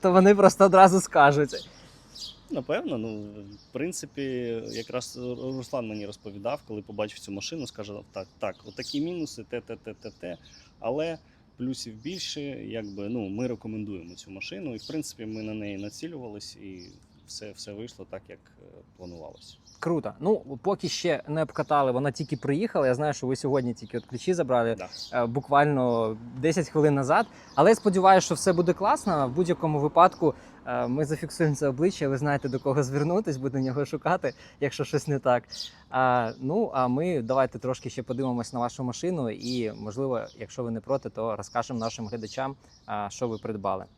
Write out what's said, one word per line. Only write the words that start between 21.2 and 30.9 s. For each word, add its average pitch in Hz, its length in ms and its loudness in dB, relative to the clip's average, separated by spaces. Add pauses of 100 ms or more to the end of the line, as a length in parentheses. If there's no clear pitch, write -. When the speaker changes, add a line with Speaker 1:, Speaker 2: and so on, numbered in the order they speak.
Speaker 1:
не 156 160 0
обкатали, 143 480 2
вона 131 200 0
тільки 147 260 -6
приїхала. 147 500 0
Я 123 80 4
знаю, 147 180 0
що 127 140 -4
ви 131 80 0
сьогодні 131 380 0
тільки 117 240 -10
от 110 80 -6
ключі 127 280 -4
забрали, 120 440 2
Speaker 2:
Да. 90 120 -10 (340)
Speaker 1:
е, - 20 2
буквально 123 920 2 (200)
десять 156 320 0
хвилин 151 260 4
назад. 143 300 2 (300)
Але 160 140 8
я 226 60 8
сподіваюся, 190 500 6
що 165 100 0
все 185 180 2
буде 170 200 4
класно. 180 540 2
В 123 40 -4
будь-якому 160 480 0
випадку, 156 540 6 (340)
е, 123 200 -2
ми 139 180 0